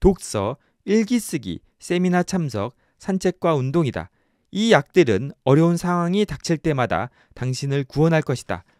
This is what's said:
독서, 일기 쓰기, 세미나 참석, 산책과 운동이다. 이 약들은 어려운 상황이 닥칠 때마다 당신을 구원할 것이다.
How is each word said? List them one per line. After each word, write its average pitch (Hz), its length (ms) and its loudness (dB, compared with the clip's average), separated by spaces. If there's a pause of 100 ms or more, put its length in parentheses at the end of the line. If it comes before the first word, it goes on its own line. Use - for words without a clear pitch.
독서, 123 560 0 (300)
일기 220 320 2
쓰기, 113 420 -6 (180)
세미나 180 440 0
참석, 131 520 -4 (260)
산책과 185 540 -2
운동이다. 135 540 -2 (420)
이 214 220 2
약들은 139 600 2 (100)
어려운 165 340 4
상황이 175 480 0
닥칠 - 320 -4
때마다 123 540 -2 (240)
당신을 139 500 -4
구원할 156 380 2
것이다. 95 420 -6 (160)